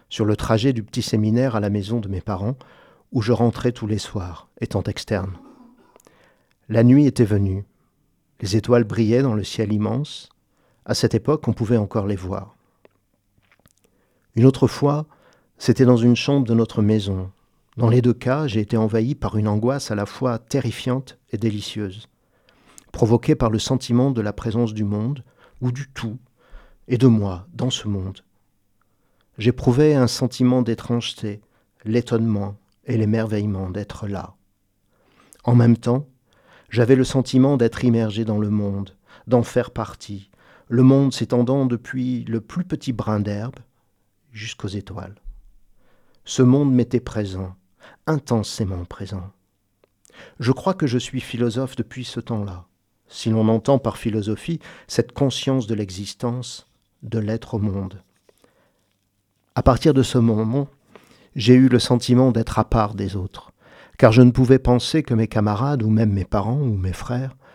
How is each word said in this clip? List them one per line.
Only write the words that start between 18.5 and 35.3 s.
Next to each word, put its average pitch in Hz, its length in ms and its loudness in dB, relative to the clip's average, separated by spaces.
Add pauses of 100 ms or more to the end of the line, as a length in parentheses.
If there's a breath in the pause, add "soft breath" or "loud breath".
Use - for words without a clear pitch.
été 107 160 -2
envahi 110 400 0
par 107 220 -6
une 107 100 0
angoisse 120 440 -2
à 110 40 -4
la 101 100 -4
fois 120 340 -4
terrifiante 127 760 -4 (140)
et 117 60 -8
délicieuse, 104 720 -6 (840 soft breath)
provoquée 120 440 2
par 120 140 0
le 107 100 -2
sentiment 127 520 0
de 120 80 -4
la 104 140 -4
présence 113 400 -4
du 107 100 -4
monde, 107 400 -4 (380 soft breath)
ou 127 100 -2
du 135 160 -10
tout, 113 300 -10 (720 soft breath)
et 131 80 0
de 131 100 6
moi, 98 460 2
dans 127 160 -4
ce - 200 -8
monde. 98 340 -8 (1120)
J'éprouvais 123 560 2
un 131 140 4
sentiment 127 540 0
d'étrangeté, 113 800 -6 (420)
l'étonnement 110 720 -2 (300)
et 123 100 -4
l'émerveillement 107 720 -2
d'être 101 380 -10
là. 98 280 -10 (1080 soft breath)